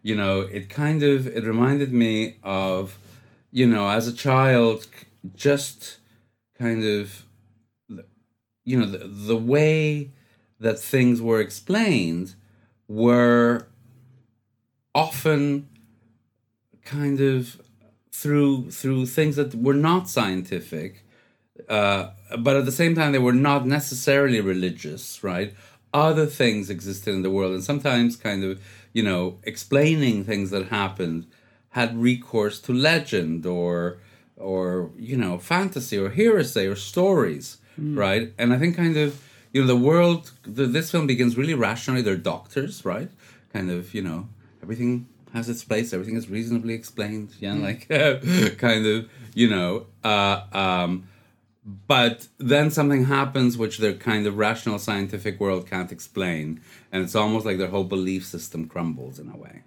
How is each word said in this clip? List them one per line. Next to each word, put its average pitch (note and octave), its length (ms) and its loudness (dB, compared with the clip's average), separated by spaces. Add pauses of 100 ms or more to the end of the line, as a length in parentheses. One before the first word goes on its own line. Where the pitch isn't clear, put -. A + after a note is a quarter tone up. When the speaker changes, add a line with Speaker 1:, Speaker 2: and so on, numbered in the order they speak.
Speaker 1:
You A2 140 -4
know, G2 260 0
it G2 280 -8
kind D3 320 0
of, C#3 260 4
it A2+ 180 -6
reminded C3 480 2
me A2+ 500 2
of, F#2+ 560 -4 (520)
you B2+ 160 4
know, G#2+ 220 2
as A2+ 160 0
a A#2+ 80 -6
child, B2+ 720 4
c-, - 60 -20 (440)
just - 640 -2 (600)
kind A#2 240 -2
of, G#2 400 -4 (1400)
you B2+ 120 0
know, A2 80 2
the, F#2+ 220 -8
the G#2 300 -2
way D3 760 2 (480)
that A2 180 0
things B2 440 2
were A2+ 180 2
explained G#2 960 0 (540)
were A#2+ 760 4 (1300)
often C#3+ 760 0 (1160)
kind C#3 380 -2
of C3 400 0 (500)
through, C#3+ 600 2
through C3 340 -2
things D3+ 300 0
that C3+ 200 -2
were B2+ 180 2
not E3+ 360 2
scientific, F#2 920 -4 (680)
uh, G2+ 400 2 (280)
but C3+ 180 2
at C#3 100 2
the C3 60 0
same E3 240 2
time, D3+ 160 2
they C3+ 80 4
were B2 140 4
not C#3 320 4
necessarily C#3 760 2
religious, F2+ 840 -4
right? G2 300 -4 (400)
Other D#3 320 4
things G#2 440 -2
existed G2 440 -6
in F#2+ 80 -2
the F#2 80 0
world, F#2+ 240 0
and F#2 100 -6
sometimes B2+ 520 0
kind G2 280 -6
of, F#2+ 160 -6 (340)
you A2+ 100 0
know, F2+ 400 0
explaining C#3 800 0
things G2+ 280 -4
that F#2+ 160 -4
happened F#2 600 -4 (420)
had A#2 280 -4
recourse A#2 640 0
to B2+ 120 -4
legend A2+ 720 0
or, F2 520 -2 (400)
or, F#2 600 -4
you B2+ 200 -6
know, F2+ 200 -2
fantasy E3+ 600 -4
or G2 120 0
hearsay D#3 580 2
or G2 80 -4
stories, D3 840 0 (220)
Speaker 2:
Mm. D3+ 180 -4
Speaker 1:
right? G#2 400 0
And A#2+ 160 2
I B2 60 2
think E3+ 160 2
kind E3 220 2
of, C#3+ 220 0 (320)
you C3+ 100 2
know, C3 60 4
the B2+ 80 6
world, E3 560 4 (120)
the, B2 240 -2
this D#3 240 -2
film D#3 160 0
begins A#2+ 300 2
really D3+ 180 0
rationally. A#2+ 480 0
They're G2 140 0
doctors, F2+ 680 -6
right? G#2+ 240 -4 (420)
Kind F#2 200 -4
of, F2 240 -8
you G2+ 80 -4
know, F2 240 -8 (340)
everything A#2+ 460 -4 (260)
has A#2 160 -6
its A#2 140 -8
place. A2+ 300 -2
Everything G#2 220 -6
is G2 140 -6
reasonably A2+ 460 -4
explained. G#2+ 540 -8 (100)
Yeah, G2+ 160 -6
Speaker 2:
Mm. G#2 80 -2
Speaker 1:
like, C3+ 920 0
<laughs> B2 100 0
kind A2 180 2
of, A2 240 0 (240)
you A2+ 160 4
know, F#2 380 -2 (160)
uh, G2+ 380 2 (120)
um, F2+ 540 0 (800)
but A#2+ 400 2 (100)
then C#3+ 320 2
something C#3+ 360 2
happens C3+ 520 2
which A2 220 -4
their G#2+ 140 2
kind G#2+ 340 -2
of G2+ 100 -4
rational G#2+ 400 -2
scientific G2 600 -6
world F#2+ 280 -2
can't F2+ 240 -8
explain. D#2+ 680 -6 (320)
And F#2+ 120 -2
it's E2+ 120 -8
almost G#2+ 300 2
like G2 120 -2
their F#2 120 -2
whole F#2+ 160 -2
belief F#2+ 400 -4
system E2 420 -10
crumbles D2 500 -8
in D2+ 120 -16
a - 80 -18
way. - 300 -20